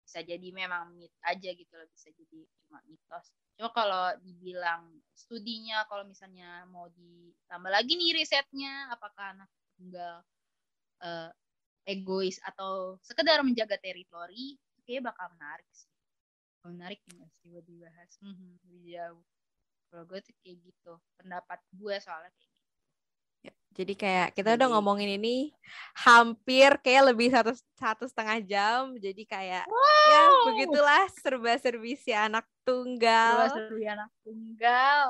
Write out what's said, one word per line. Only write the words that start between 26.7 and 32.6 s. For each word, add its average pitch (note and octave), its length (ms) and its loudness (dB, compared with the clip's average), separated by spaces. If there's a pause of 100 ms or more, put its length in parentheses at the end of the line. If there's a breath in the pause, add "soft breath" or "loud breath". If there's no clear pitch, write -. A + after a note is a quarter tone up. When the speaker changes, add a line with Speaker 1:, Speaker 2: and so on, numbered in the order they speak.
Speaker 2:
kayak C4+ 320 6
lebih A#3+ 220 2
satu, A#3 180 2 (240)
satu A3+ 300 -6
setengah A3+ 360 -6
jam. G3+ 400 -2 (140)
Jadi G3 300 -10
kayak, F#3+ 400 -8
Speaker 1:
Wow. D5 420 6
Speaker 2:
ya D5+ 160 10 (240)
begitulah D#4 640 2
serba-serbi A#3+ 840 -4
si - 160 -8
anak G#3+ 320 -2 (180)